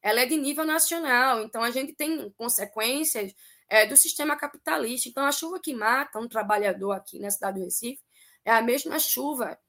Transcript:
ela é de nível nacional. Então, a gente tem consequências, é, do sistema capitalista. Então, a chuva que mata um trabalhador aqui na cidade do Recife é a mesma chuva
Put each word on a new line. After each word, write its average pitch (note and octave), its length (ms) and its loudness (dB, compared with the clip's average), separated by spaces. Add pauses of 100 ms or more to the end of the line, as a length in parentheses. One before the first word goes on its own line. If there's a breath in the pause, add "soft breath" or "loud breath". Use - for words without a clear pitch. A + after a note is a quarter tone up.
ela G#3+ 200 2
é B3+ 60 4
de D#4 100 2
nível C#4+ 280 0
nacional. C#4+ 760 2
Então, A3+ 240 -4
a A#3+ 60 2
gente C4 220 -4
tem D4 440 -4
consequências, A3+ 960 -2 (340 loud breath)
é, G#3+ 180 6
do C4 100 2
sistema D4 400 2
capitalista. C#4 720 -4
Então, C4+ 160 -2
a C#4+ 80 2
chuva E4 280 -6
que D4 140 -6
mata A#3 440 0
um A#3 100 -6
trabalhador G3+ 640 0
aqui - 260 -8
na G3+ 120 -8
cidade G3 280 -4
do F#3+ 60 -6
Recife A#3+ 380 -8 (420 soft breath)
é A3 80 2
a A3+ 100 6
mesma C#4 360 0
chuva C4 600 -2 (100)